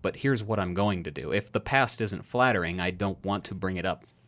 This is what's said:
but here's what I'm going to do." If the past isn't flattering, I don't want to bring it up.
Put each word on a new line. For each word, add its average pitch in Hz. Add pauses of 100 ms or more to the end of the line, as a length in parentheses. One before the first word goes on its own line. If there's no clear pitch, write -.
but 95
here's 127
what 104
I'm 90
going 98
to 87
do." 71
If 101
the -
past 135
isn't 104
flattering, 95
I 90
don't 92
want 98
to -
bring 92
it 87
up. 92 (240)